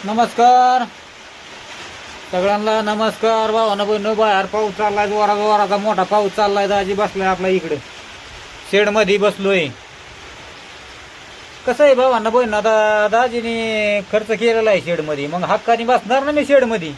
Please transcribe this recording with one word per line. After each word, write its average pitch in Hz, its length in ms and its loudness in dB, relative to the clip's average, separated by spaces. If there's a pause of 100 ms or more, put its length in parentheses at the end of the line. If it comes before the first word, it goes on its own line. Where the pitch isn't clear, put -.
नमस्कार 247 800 2 (1500)
सगळ्यांना, 208 500 0
नमस्कार. 220 680 0
भावांनो, 214 340 0
बहिणींनो, 214 300 -2
बाहेर 202 320 2
पाऊस 208 280 -2
चाललाय, 208 340 -2
जोरा 208 260 0
जोराचा 208 420 2
मोठा 202 260 0
पाऊस 202 300 0
चाललाय. 202 360 0
दाजी 202 260 0
बसलाय 196 340 -2
आपला 185 200 -2
इकडे 170 280 -2 (960)
शेडमध्ये 208 460 2
बसलोय. 196 520 0 (2000)
कसं 254 180 2
आहे 277 100 8
भावांनो, 240 360 2
बहिणींनो, 226 260 2
आता 214 520 2
दाजीने 226 920 0 (120)
खर्च 214 140 0
केलेला 226 440 0
आहे 185 100 2
शेडमध्ये, 151 460 -4
मग 175 180 -4
हक्काने 214 400 0
बसणार 240 380 0
ना 285 80 -2
मी 294 160 0
शेडमध्ये. 226 520 2